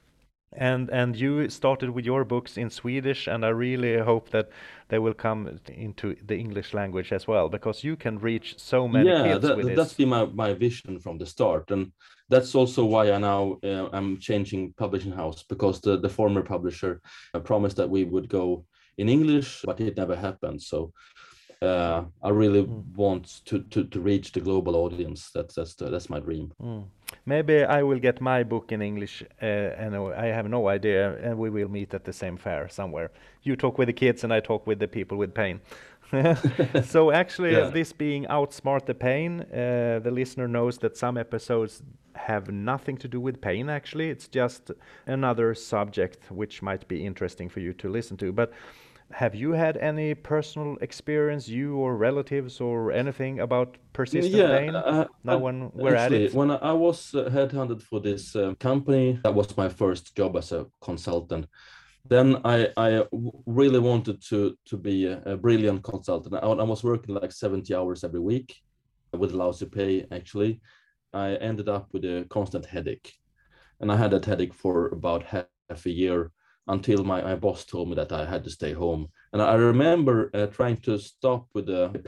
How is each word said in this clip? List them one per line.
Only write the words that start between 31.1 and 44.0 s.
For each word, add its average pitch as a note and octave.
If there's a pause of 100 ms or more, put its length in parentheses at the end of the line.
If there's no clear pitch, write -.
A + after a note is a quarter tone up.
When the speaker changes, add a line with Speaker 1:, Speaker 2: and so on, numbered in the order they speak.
Speaker 1:
and A#2
we A2
will G2+
meet G2+
at F#2+
the E2
same F2+
fair D#2
somewhere. E2 (340)
You C#3
talk B2+
with B2+
the A#2+
kids B2
and A2+
I A2
talk G#2+
with G#2+
the G2+
people G2+
with G2
pain. G2+ (500)
<laughs> C#3
So D#3+
actually, F3
Speaker 2:
Yeah. D#3+
Speaker 1:
this D#3+
being C#3+
Outsmart C#3
the B2+
Pain, D#3
uh, A#2+
the A#2+
listener B2+
knows A#2+
that -
some B2
episodes A2+ (320)
have G2
nothing B2
to C3
do B2
with C3
pain, C#3
actually. D3+